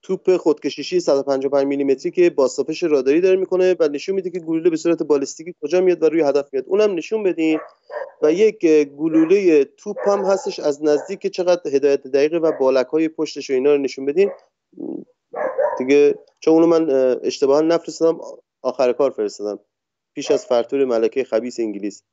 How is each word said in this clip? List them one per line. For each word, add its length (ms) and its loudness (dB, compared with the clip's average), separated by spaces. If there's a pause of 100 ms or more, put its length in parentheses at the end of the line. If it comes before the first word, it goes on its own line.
توپ 340 0
خودکشیشی 640 -2
صد 160 2
و 60 0
پنجاه 300 -2
و 20 -2
پنج 120 2
میلیمتری 440 -2
که 200 2
بازتابش 520 -2
راداری 380 2
داره 160 4
می‌کنه 440 0
و 80 2
نشون 260 -6
می‌ده 160 -6
که 100 -8
گلوله 300 0
به 60 -4
صورت 260 -2
بالستیکی 600 -4
کجا 180 0
میاد 220 2
و 60 4
روی 120 0
هدف 320 0
میاد. 160 -4
اونم 260 0
نشون 280 -6
بدین. 360 0 (640)
و 100 4
یک، 300 2
اه، 220 6
گلوله 800 2
توپ 320 -12 (100)
هم 180 0
هستش 360 -2
از 240 -4
نزدیک 360 -2
که 100 -4
چقدر 420 -2
هدایت 340 0
دقیقه 320 0
و 220 0
بالک‌های 480 0
پشتش 420 -8
و 20 0
اینا 220 2
رو 80 2
نشون 240 -6
بدین. 240 0 (1500)
دیگه 360 4 (260)
چون 140 2
اونو 120 4
من، 240 2
اه، 320 2
اشتباها 380 0
نفرستادم، 580 0 (440)
آخر 300 -2
کار 180 0
فرستادم. 480 -6 (560)
پیش 160 -8
از 160 0
فرتور 380 0
ملکه 400 0
خبیث 360 -4
انگلیس. 420 -8 (100)